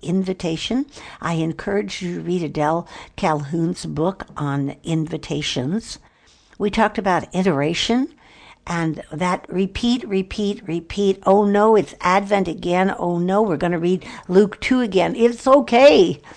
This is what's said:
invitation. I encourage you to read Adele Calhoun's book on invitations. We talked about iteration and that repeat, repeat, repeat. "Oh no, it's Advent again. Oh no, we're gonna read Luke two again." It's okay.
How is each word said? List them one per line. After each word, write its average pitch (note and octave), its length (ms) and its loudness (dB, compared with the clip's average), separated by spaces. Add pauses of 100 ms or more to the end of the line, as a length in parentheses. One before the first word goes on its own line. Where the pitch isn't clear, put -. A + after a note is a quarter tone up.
invitation. F#3 800 -4 (360)
I E3 140 -4
encourage E3 680 -4
you F3 140 -6
to E3 60 -8
read F3 200 -4
Adele D#3 460 -2 (260)
Calhoun's E3 720 -2
book D#3+ 400 -4 (100)
on C#3+ 460 -4
invitations. D#3 1160 -4 (580)
We G3+ 120 -2
talked G#3+ 280 0
about F#3 340 -2
iteration F3+ 800 0 (540)
and E3 460 -4
that F3+ 360 -4
repeat, G3 600 -2
repeat, G3 580 -4
repeat. F#3+ 580 -2
"Oh G3+ 200 6
no, G#3 320 4
it's - 240 0
Advent G3 480 2
again. F3 500 0
Oh F3 220 -2
no, F#3+ 220 2
we're F#3+ 160 0
gonna F3 200 0
read F3+ 260 0 (220)
Luke G3 340 4
two B3+ 200 2
again." F#3+ 340 2
It's A#3 320 2
okay. C4 720 6 (160)